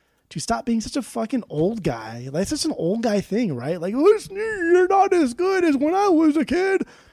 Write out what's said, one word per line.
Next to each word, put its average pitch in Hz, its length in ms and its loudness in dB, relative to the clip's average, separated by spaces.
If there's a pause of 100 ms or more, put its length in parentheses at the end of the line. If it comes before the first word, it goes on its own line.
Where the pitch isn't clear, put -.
(300)
to 165 100 -10
stop 226 260 -4
being 226 140 -2
such 240 160 -8
a 269 60 -4
fucking 226 460 -6
old 180 360 -2
guy. 117 480 -8
Like, 160 100 -2
it's 196 80 -4
such 294 140 -4
an 302 120 -2
old 190 280 -2
guy 208 160 0
thing, 196 340 -2
right? 143 260 -6
Like, 185 140 -4
"Listen, 381 400 4
you're 370 540 2
not 392 240 4
as 302 220 2
good 370 300 0
as 302 120 4
when 294 180 0
I 403 140 2
was 311 280 4
a 311 80 0
kid." 370 380 0 (300)